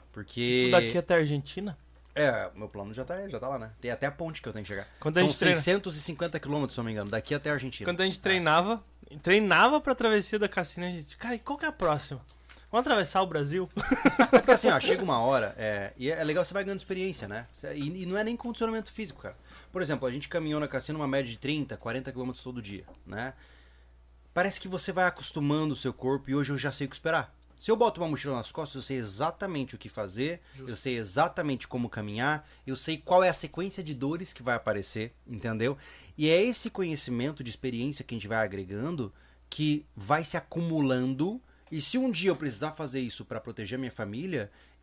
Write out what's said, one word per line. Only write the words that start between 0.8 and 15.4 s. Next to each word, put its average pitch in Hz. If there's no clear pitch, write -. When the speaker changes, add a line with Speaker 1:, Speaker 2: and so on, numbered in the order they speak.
Speaker 2:
até 175
a -
Argentina? 151
Speaker 1:
É, 117
meu 104
plano 101
já 127
tá, 190
já 117
tá 123
lá, 135
né? 110
Tem 120
até 135
a 143
ponte 160
que 120
eu -
tenho 107
que 95
chegar. 98
Speaker 2:
Quando 156
a -
Speaker 1:
São 165
Speaker 2:
gente -
treina 180
Speaker 1:
seiscentos 175
e 147
cinquenta 170
quilômetros, 143
se -
não 117
me 113
engano, 101
daqui 113
até 147
a 147
Argentina. 127
Speaker 2:
Quando 175
a 190
gente 190
Speaker 1:
É. -
Speaker 2:
treinava, 185
treinava 208
pra 277
travessia 214
da 202
Cacina, 175
a 180
gente, -
"Cara, 240
e 220
qual 285
que 320
é -
a 302
próxima? 151
Vamos 240
atravessar 196
o 190
Brasil?" 160
<laughs> -
Speaker 1:
Porque -
assim, 233
ó, 147
chega -
uma 139
hora, 117